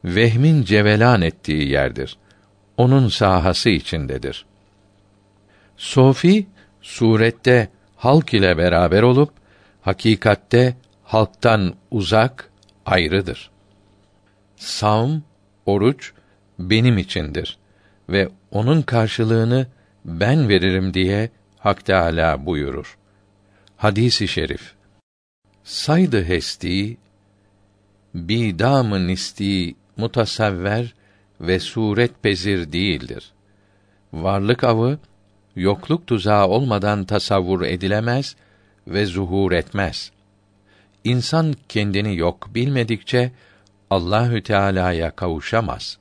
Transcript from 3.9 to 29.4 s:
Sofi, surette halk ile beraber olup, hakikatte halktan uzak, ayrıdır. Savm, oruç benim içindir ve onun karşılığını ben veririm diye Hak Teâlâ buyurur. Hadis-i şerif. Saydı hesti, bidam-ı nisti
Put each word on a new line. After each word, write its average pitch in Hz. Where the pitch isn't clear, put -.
Sofi, 165
surette 113
halk 147
ile 92
beraber 87
olup, 127
hakikatte 113
halktan 110
uzak, 110
ayrıdır. 90
Savm, 117
oruç 101
benim 110
içindir 82
ve 95
onun 131
karşılığını 113
ben 104
veririm 95
diye 101
Hak 101
Teâlâ 82
buyurur. 71
Hadis-i 107
şerif. 71
Saydı 151
hesti, 90
bidam-ı 104
nisti 92